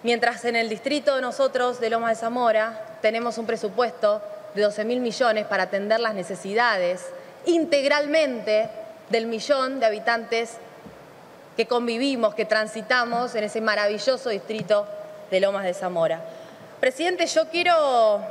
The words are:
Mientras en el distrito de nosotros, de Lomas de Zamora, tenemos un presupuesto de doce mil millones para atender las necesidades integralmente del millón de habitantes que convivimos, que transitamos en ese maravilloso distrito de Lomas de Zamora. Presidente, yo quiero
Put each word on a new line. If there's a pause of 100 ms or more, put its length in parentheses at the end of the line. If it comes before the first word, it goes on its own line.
Mientras
en
el
distrito
de
nosotros,
de
Lomas
de
Zamora,
tenemos
un
presupuesto (320)
de
doce
mil
millones
para
atender
las
necesidades (420)
integralmente (400)
del
millón
de
habitantes (1040)
que
convivimos,
que
transitamos
en
ese
maravilloso
distrito (460)
de
Lomas
de
Zamora. (580)
Presidente,
yo
quiero